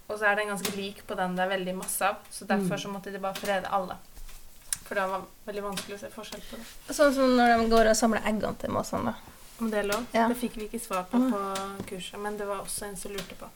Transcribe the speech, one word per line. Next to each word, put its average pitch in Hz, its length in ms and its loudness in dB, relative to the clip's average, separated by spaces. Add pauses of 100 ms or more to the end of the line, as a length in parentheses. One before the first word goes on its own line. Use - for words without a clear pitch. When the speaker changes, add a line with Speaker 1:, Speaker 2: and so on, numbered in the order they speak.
Speaker 1:
og 214 180 -8
så 214 80 4
er 202 80 6
det 214 100 0
en 208 80 -4
ganske 185 220 -2
lik 196 300 -8
på 208 100 -6
den 180 200 0
det 185 100 2
er 190 60 0
veldig 185 240 0
masse - 280 -2
av. 208 240 0
Så - 180 -12
derfor 196 300 2
Speaker 2:
Mm. 196 40 -6
Speaker 1:
så 202 120 -8
måtte 196 200 -8
de 196 80 -8
bare 190 160 -4
frede 196 340 0
alle. 190 260 0 (840)
For - 140 -8
det 190 120 0
var 190 160 -4 (200)
veldig 202 200 -6
vanskelig 202 320 -6
å 202 40 -14
se 110 120 -12
forskjell - 320 -12
på 113 160 -12
det. - 340 -12
Speaker 3:
Sånn 285 220 6
som 254 220 6
når 240 200 8
de 226 120 4
går 226 200 8
og 220 60 8
samler 220 280 4
eggene 208 360 0
til - 100 -4
måsene, - 360 -2
da. 233 100 -2 (440)
Speaker 1:
Om 226 120 -2
det 208 80 0
er 202 80 -2
lov? 220 220 0
Speaker 3:
Ja. 226 180 4
Speaker 1:
Det 247 100 2
fikk 226 200 -4
vi 214 100 -8
ikke 226 140 -8
svar 185 260 -4
på 247 120 4
Speaker 3:
Nei. 254 120 4
Speaker 1:
på 196 560 -2
kurset, 196 320 -8
men 208 180 -4
det 208 100 -4
var 196 160 -4
også - 240 -6
en 196 100 -8
som 208 160 -8
lurte 190 240 -8
på. - 180 -14